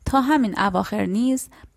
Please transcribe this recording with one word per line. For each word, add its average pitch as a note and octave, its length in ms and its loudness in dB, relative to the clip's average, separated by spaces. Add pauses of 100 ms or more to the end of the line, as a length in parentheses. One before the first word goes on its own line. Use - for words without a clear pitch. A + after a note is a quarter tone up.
تا C4+ 160 2
همین C4 380 2
اواخر G3 480 -2
نیز B3 420 -2 (280)